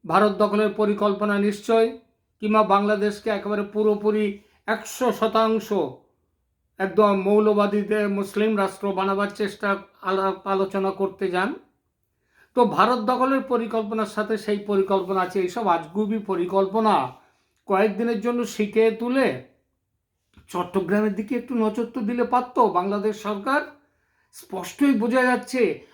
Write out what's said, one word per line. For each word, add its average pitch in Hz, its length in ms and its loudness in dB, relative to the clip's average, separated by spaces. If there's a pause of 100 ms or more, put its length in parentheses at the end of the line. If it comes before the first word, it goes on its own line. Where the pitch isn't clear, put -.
ভারত 196 240 4
দখলের 208 380 2
পরিকল্পনা 208 680 0
নিশ্চয়, 226 600 0 (400)
কিংবা 214 240 2
বাংলাদেশকে 202 640 0
একেবারে 202 340 -4
পুরোপুরি 208 760 0 (260)
একশো 226 460 -2
শতাংশ 220 640 0 (1040)
একদম 190 440 2
মৌলবাদীদের 208 880 2
মুসলিম 208 480 -2
রাষ্ট্র 196 340 -2
বানাবার 196 360 0
চেষ্টা 202 480 -4 (260)
আলাপ 190 460 -2
আলোচনা 190 440 0
করতে 190 400 -4
যান। 190 220 0 (1000)
তো 269 100 6
ভারত 214 340 2
দখলের 262 420 2
পরিকল্পনার 220 640 -2
সাথে 214 320 -4
সেই 208 200 -2
পরিকল্পনা 190 640 0
আছে। 185 200 -2
এইসব 196 260 -2
আজগুবি 185 520 0
পরিকল্পনা 190 920 0 (540)
কয়েকদিনের 208 560 0
জন্য 240 240 -2
শিখে 214 460 0
তুলে 226 520 -2 (1040)
চট্টগ্রামের 190 680 0
দিকে 214 200 -6
একটু 240 200 -6
নজর 220 300 0
তো 233 160 -8
দিলে 240 220 -2
পারত 247 360 -2
বাংলাদেশ 202 640 0
সরকার। 208 380 -2 (680)
স্পষ্টই 220 640 -2
বোঝা 233 300 2
যাচ্ছে 247 720 0